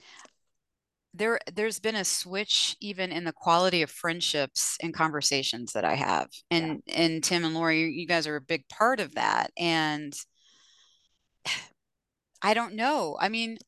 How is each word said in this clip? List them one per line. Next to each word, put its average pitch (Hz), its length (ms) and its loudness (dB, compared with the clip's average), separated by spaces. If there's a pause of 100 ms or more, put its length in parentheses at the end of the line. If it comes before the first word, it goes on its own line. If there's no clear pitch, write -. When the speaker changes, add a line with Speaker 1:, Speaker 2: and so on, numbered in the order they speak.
(1120)
Speaker 1:
there, 220 260 0 (140)
there's 214 260 -2
been 220 160 -2
a 196 100 -2
switch - 760 -2
even 190 320 -6
in 170 140 -4
the 160 80 -4
quality 175 480 4
of 147 100 0
friendships - 920 -2
and 170 120 -4
conversations 139 800 0
that 101 120 0
I - 100 2
have. 90 340 0 (200)
And, 160 360 0
Speaker 2:
Yeah. - 100 -8
Speaker 1:
and 160 280 2
Tim 175 200 2
and 160 100 0
Lori, 160 280 2
you, 165 60 2
you 156 200 -6
guys 165 180 2
are 151 120 -4
a 139 40 -10
big 160 280 -4
part 240 320 2
of 151 140 -8
that. 60 420 2
And 156 560 0 (1300)
<sighs> - 960 -12
I 208 120 4
don't 220 220 -2
know. 226 440 0
I 196 100 2
mean, 226 280 -4 (100)